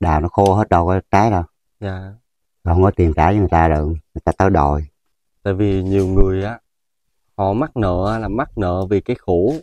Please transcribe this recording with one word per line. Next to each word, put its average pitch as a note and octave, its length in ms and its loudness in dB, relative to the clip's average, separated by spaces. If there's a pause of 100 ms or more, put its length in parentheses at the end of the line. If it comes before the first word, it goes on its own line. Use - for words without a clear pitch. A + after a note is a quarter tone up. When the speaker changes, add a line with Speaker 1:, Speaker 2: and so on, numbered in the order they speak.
Speaker 1:
đào D#2 200 0
nó E2+ 80 -4
khô G2 260 2
hết G#2 140 0
đâu E2+ 180 2
có F#2 140 0 (100)
trái G#2 200 2
đâu. F#2 120 0 (380)
Speaker 2:
Dạ. F#2+ 200 -10 (640)
Speaker 1:
Rồi E2+ 100 2
không F2+ 80 4
có G2 140 4
tiền F2 200 2
trả E2 160 2
cho G#2 60 0
người F#2+ 100 0
ta E2 200 2
rồi, D2+ 180 0
người - 380 -10
ta E2+ 140 0
tới F#2+ 120 2
đòi. D2 340 0 (580)
Speaker 2:
Tại G2+ 120 -4
vì F#2+ 280 0
nhiều F#2+ 240 0
người F#2+ 380 2
á, A2+ 140 -10 (800)
họ G2 160 0
mắc C3 240 -4
nợ G2 440 -2
là G#2+ 80 -8
mắc A#2 300 -6
nợ F#2 320 -4
vì G2+ 100 0
cái B2 200 -6
khổ, F#2+ 420 -2